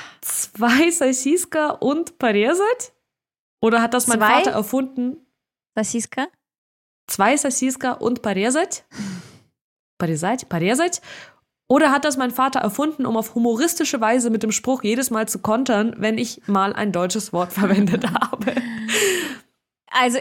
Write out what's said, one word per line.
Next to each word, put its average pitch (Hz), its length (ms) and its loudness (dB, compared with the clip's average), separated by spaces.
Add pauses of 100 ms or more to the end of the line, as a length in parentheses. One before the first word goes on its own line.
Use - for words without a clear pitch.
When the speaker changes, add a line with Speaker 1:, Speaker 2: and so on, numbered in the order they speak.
(220)
Speaker 1:
Zwei 247 680 2
Сосиска 302 800 0
und 302 480 -2
порезать? 302 720 0 (680)
Oder 226 220 4
hat 233 120 0
das 247 140 0
mein 226 100 2
Speaker 2:
Zwei 214 80 4
Speaker 1:
Vater 254 240 4
erfunden? 262 640 -2 (600)
Speaker 2:
Сосиска? 233 480 -4 (800)
Speaker 1:
Zwei 226 300 2
Сосиска 262 560 -2
und 247 300 -2
порезать? 233 600 -2 (1120)
Порезать? 160 500 -2
Порезать? 240 520 0 (680)
Oder 285 220 6
hat 285 140 2
das 277 140 0
mein 247 120 0
Vater 262 300 0
erfunden, 277 460 -2
um 226 100 -2
auf - 180 -4
humoristische 240 640 0
Weise 233 280 2
mit 220 140 0
dem 214 100 0
Spruch 262 300 -2
jedes 233 280 0
Mal 220 160 -2
zu 185 120 -6
kontern, 220 580 0
wenn 220 220 -2
ich - 280 -6
mal 196 280 2
ein 208 180 -2
deutsches 180 400 -2
Wort 175 200 -2
<laughs> - 20 -10
verwendet 202 580 2
habe? - 420 -2 (1400)
Speaker 2:
Also 254 300 2